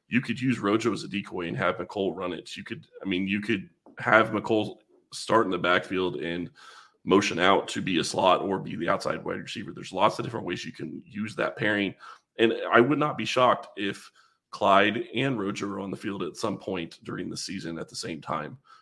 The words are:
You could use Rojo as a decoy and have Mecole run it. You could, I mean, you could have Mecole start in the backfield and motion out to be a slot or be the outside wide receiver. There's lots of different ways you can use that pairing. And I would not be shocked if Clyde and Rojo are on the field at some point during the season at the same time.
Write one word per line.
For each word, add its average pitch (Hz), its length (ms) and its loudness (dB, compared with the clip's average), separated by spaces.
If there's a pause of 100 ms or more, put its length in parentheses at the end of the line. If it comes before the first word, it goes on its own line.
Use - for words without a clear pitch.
You 120 120 0
could 117 220 -4
use 127 160 0
Rojo 104 360 2
as 104 100 -6
a 101 40 -12
decoy 95 400 -6
and 87 100 -4
have 90 200 0
Mecole 90 380 -2
run 90 180 -6
it. - 240 -12
You 101 60 -12
could, - 240 -12 (180)
I - 20 -8
mean, 95 200 0
you 101 120 0
could 104 300 -4 (300)
have 110 320 6
Mecole 104 460 0 (360)
start - 320 2
in 92 60 -2
the 90 80 -2
backfield 90 560 0
and 85 340 -6 (560)
motion 95 340 4
out 92 300 6
to - 120 -4
be 92 180 0
a - 40 2
slot 92 380 4
or 95 180 -2
be 85 160 -10
the 82 140 -2
outside - 340 -2
wide 90 160 -6
receiver. - 340 -12
There's - 200 -14
lots 95 260 4
of - 60 -6
different 110 200 -6
ways 90 200 -4
you - 80 -12
can - 320 -10
use 107 300 -8
that - 200 -2
pairing. 104 380 0 (460)
And 113 140 6 (180)
I 113 100 10
would 143 180 2
not 147 180 -2
be 110 80 -4
shocked 123 420 2 (100)
if 98 340 -6 (380)
Clyde 104 560 4 (100)
and 131 240 0
Rojo 101 280 -4
are 98 120 -6
on 98 120 -6
the 90 60 -6
field 98 260 -6
at 82 120 -6
some 101 220 -4
point 87 460 -8
during 90 260 -8
the 82 80 -10
season 85 400 -8
at - 120 -10
the - 60 -16
same - 260 -8
time. 76 360 -6 (240)